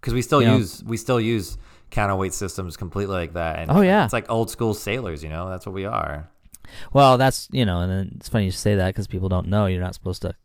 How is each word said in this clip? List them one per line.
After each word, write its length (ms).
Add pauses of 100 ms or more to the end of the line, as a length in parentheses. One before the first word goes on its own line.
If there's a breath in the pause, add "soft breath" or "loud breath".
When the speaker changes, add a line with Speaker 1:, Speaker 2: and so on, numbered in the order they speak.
Speaker 1:
'Cause 140
we 80
still 180
Speaker 2:
you 80
know 80
Speaker 1:
use, 280
we 120
still 240
use 380 (320 soft breath)
counterweight 440
systems 420
completely 380
like 200
that. 240
And 120
Speaker 2:
Oh, 100
yeah. 240
Speaker 1:
it's 80
like 160
old 220
school 240
sailors, 480
you 80
know? 180
That's 160
what 100
we 120
are. 420 (640 loud breath)
Speaker 2:
Well, 240
that's, 360
you 120
know, 160
and 120
then 240
it's 120
funny 180
you 40
say 240
that 200
'cause 120
people 220
don't 200
know 180
you're 140
not 140
supposed 280
to 120 (100)